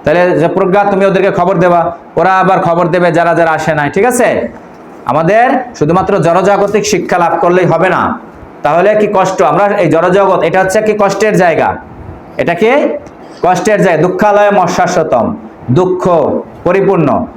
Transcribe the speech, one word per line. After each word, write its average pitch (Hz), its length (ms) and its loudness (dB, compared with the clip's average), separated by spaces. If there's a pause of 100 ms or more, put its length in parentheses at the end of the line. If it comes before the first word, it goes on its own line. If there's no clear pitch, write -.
তাহলে 170 360 2
যে 160 80 2
প্রজ্ঞা, 190 360 0
তুমি 202 220 0
ওদেরকে 190 260 2
খবর 185 260 0
দেবা, 175 400 0 (180)
ওরা 180 180 0
আবার 185 260 2
খবর 170 280 0
দেবে 175 240 0
যারা 165 240 2
যারা 165 160 2
আসে 156 240 -2
নাই, 147 140 -2
ঠিক 196 160 0
আছে? 240 460 0 (540)
আমাদের 185 440 2 (260)
শুধুমাত্র 185 440 0
জড়জাগতিক 196 680 0
শিক্ষা 175 320 -2
লাভ 170 240 0
করলেই 180 240 2
হবে 160 240 0
না, 127 300 -2 (440)
তাহলে 180 320 2
কি 208 180 2
কষ্ট। 185 280 0
আমরা 170 260 2
এই 196 240 0
জড়জগৎ, 180 520 2
এটা 165 160 0
হচ্ছে 185 220 0
কি 214 180 -2
কষ্টের 202 360 0
জায়গা, 165 400 0 (600)
এটা 131 160 -2
কি 214 180 2 (720)
কষ্টের 180 400 2
জায়গা। 156 240 2
"দুঃখালয় 208 440 2
মশাশ্বতম", 170 840 0 (360)
দুঃখ 185 380 0 (540)
পরিপূর্ণ। 175 640 0 (100)